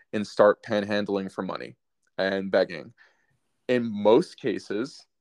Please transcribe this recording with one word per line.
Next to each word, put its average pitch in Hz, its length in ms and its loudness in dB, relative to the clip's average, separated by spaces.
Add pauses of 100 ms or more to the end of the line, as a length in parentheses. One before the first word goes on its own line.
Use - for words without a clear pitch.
(120)
and 107 140 -4
start - 360 4
panhandling 101 720 -4
for 104 100 -8
money 90 340 -10 (420)
and 95 320 -2
begging. 92 420 -2 (760)
In 120 220 0
most 107 480 2
cases, 113 680 -8 (140)